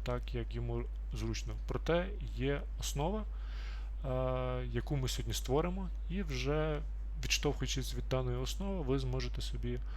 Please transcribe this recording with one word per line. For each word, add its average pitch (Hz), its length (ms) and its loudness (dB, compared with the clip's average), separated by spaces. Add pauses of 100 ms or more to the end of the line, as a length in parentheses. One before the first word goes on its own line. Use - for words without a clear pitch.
так, 123 320 0
як 113 200 -2
йому 117 280 0 (300)
зручно. 110 400 0 (140)
Проте 170 420 2 (260)
є 139 260 2 (180)
основа, 190 440 0 (840)
е, 127 600 0
яку 120 320 0
ми 131 100 2
сьогодні 113 260 -2
створимо, 175 560 2 (200)
і 190 140 0
вже 147 580 2 (420)
відштовхуючись - 720 2
від 123 140 -2
даної 127 280 2
основи, 185 440 -2
ви 135 180 2
зможете 127 420 0
собі 120 380 0 (180)